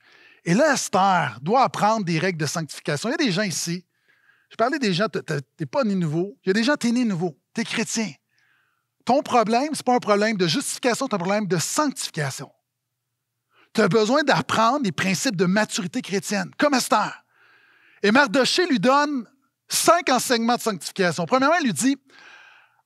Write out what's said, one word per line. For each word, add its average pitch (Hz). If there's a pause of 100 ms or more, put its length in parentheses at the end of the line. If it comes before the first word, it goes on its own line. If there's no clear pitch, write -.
(440)
Et 170
là, 294
Esther 180
doit 214
apprendre 208
des 165
règles 180
de 156
sanctification. 151
Il 254
y -
a 349
des 214
gens 190
ici, 175 (680)
J'ai -
parlé 269
des 208
gens, 196
t'as, -
t'as, 147 (160)
t'es 165
pas 285
né 202
nouveau. 170
Il -
y -
a -
des 220
gens, 285
t'es 240
né 247
nouveau. 185 (180)
T'es 202
chrétien. 214 (920)
Ton 262
problème, 240
c'est -
pas 247
un -
problème 208
de 175
justification, 247
c'est -
un -
problème 196
de 175
sanctification. 156 (1200)
T'as 214
besoin 220
d'apprendre 226
les 185
principes 190
de 180
maturité 208
chrétienne, 190
comme 294
Esther. 214 (800)
Et 208
Mardochée 269
lui 254
donne 277 (380)
cinq 339
enseignements 240
de 220
sanctification. 175
Premièrement, 269
il 349
lui 226
dit, « 240 (880)